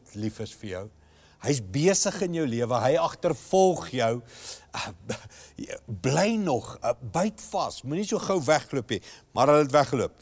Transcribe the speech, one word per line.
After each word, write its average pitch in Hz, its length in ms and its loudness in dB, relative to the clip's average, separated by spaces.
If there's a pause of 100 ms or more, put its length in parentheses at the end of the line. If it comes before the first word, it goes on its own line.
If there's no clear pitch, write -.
(160)
lief 107 260 -6
is 104 120 -10
vir - 180 -14
jou. 92 200 -10 (540)
Hy's 135 160 0
besig 180 640 0
in 170 140 -4
jou 160 100 0
lewe, 117 320 0
hy 131 160 4
agtervolg 175 960 2
jou. 117 200 2 (640)
Ah, - 140 -8 (1120)
bly 185 380 2
nog, 147 300 -2 (100)
ah, 117 140 0 (200)
byt 208 360 -2
vas, 151 340 -4
moenie 180 240 -4
so 214 140 -2
gou 190 240 0
wegloop 139 480 0
nie. - 60 -4 (360)
Maar 135 160 6
hulle 151 140 6
het 135 80 -4
weggeloop. 127 480 2